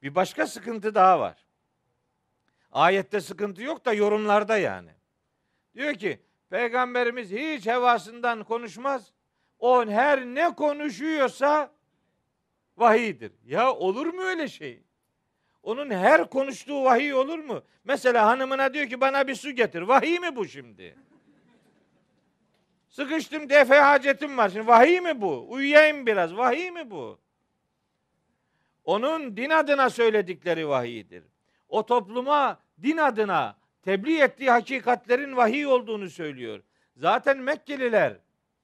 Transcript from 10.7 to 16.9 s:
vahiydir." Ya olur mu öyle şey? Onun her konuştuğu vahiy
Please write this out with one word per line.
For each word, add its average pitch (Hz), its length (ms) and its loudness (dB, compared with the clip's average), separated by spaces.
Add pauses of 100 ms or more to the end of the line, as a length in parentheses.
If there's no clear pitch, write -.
vahiydir." 214 560 2 (120)
Ya 208 280 0
olur 196 340 -4
mu 359 160 -8
öyle 339 260 -4
şey? 127 340 -16 (800)
Onun 262 280 -8
her 196 400 4
konuştuğu 269 540 -6
vahiy 262 300 2